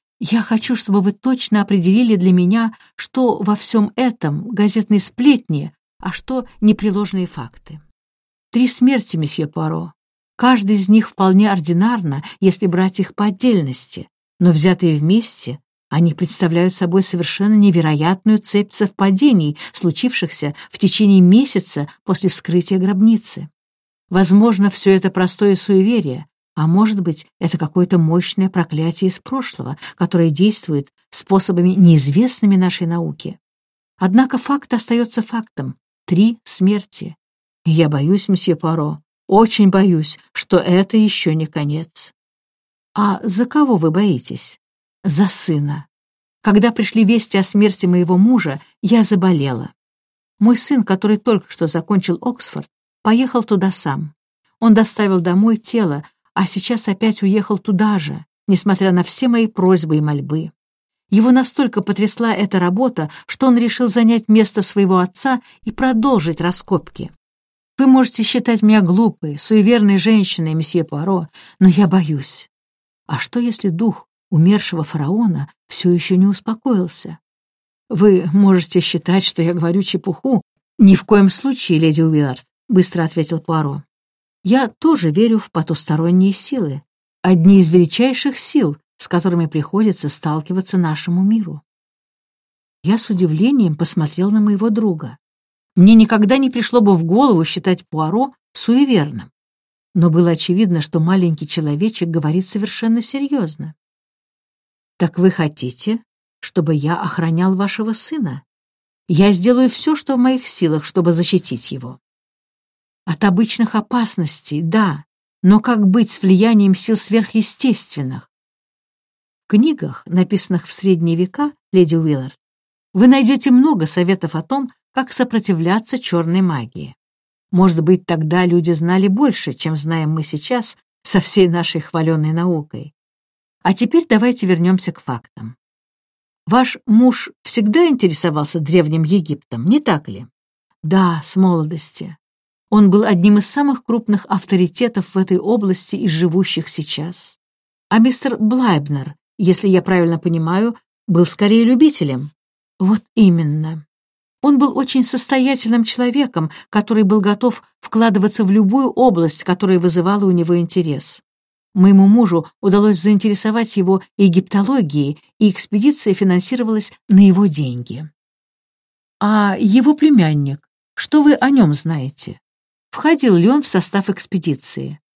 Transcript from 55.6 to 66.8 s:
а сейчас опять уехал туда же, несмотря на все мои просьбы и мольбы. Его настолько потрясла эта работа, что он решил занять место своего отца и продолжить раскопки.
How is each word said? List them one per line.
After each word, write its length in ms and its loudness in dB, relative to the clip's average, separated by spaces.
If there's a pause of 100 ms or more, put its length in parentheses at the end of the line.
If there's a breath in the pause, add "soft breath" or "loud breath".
а 120 0
сейчас 420 -6
опять 340 -2
уехал 360 0
туда 400 0
же, 260 -8 (220)
несмотря 460 0
на 100 2
все 260 -4
мои 200 0
просьбы 480 0
и 40 0
мольбы. 520 -6 (580)
Его 200 4
настолько 520 0
потрясла 520 -2
эта 240 -2
работа, 520 -2 (160 loud breath)
что 200 -4
он 100 4
решил 320 0
занять 400 2
место 340 2
своего 360 0
отца 420 -2 (220 soft breath)
и 80 -10
продолжить 720 -2
раскопки. 720 -6 (640)